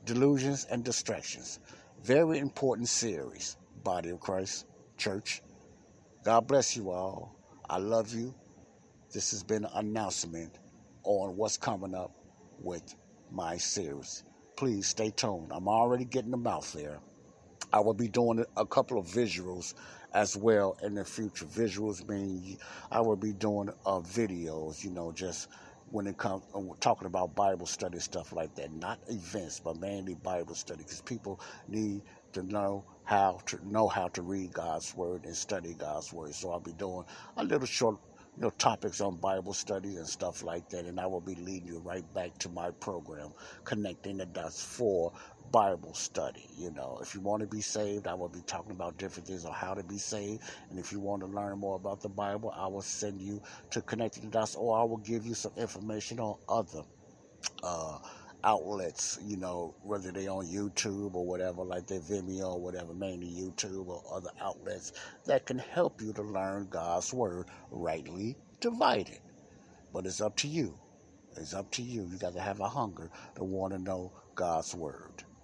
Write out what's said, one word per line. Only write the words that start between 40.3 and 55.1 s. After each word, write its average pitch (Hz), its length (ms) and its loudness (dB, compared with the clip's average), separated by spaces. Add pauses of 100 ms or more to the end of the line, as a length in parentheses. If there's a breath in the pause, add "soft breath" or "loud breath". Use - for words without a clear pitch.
like 85 280 -4
that, 87 160 -6
and 87 120 -6
I 92 80 0
will 92 140 0
be 90 140 -6
leading 90 340 -8
you 85 100 -8
right 87 260 -6 (100)
back 87 240 -4
to - 100 -4
my 87 220 -4
program, 76 600 -8 (320 loud breath)
Connecting 98 540 -2
the 92 80 -4
Dots 85 360 -8
for 92 500 2 (400 loud breath)
Bible 92 420 6
Study. - 640 -4
You 85 140 -6
know, 65 280 -8
if - 140 -10
you 98 60 -6
want 101 200 0
to 107 60 -2
be 107 160 -6
saved, 104 460 0
I 85 60 -2
will 90 140 -4
be 87 140 -12
talking 95 300 -6
about 87 260 -6
different 90 300 -8
things 90 160 -6
on 80 80 -6
how 92 200 -4
to 95 120 -6
be 98 120 -8
saved, 104 460 -4 (260 loud breath)
and 92 100 -8
if 85 140 -8
you 101 60 -4
want 98 240 -2
to 95 60 -6
learn 101 320 -4
more 98 160 -2
about 98 240 -4
the 104 100 -6
Bible, 101 440 -2
I 95 120 -4
will 98 160 -4
send 98 400 -4
you 101 180 -4 (300 loud breath)
to 120 100 0
Connecting 110 440 -2
the 107 60 -8
Dots, 110 260 2
or 113 220 4
I 117 40 8
will 113 160 2
give 107 260 -2